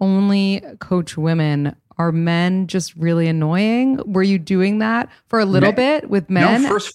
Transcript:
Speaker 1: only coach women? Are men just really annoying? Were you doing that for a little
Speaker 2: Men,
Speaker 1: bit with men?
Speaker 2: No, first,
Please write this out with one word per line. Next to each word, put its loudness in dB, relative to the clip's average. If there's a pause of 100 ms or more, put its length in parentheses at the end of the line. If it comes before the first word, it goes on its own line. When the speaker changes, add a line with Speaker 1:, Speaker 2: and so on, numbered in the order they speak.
Speaker 1:
only 2 (180)
coach -4
women? 0 (220)
Are 0
men 0
just -6
really 0
annoying? 0
Were 0
you 2
doing 0
that -2 (200)
for 0
a 2
little 4
Speaker 2:
Men, 0
Speaker 1:
bit -12
with -2
men? 2
Speaker 2:
No, 0
first, -4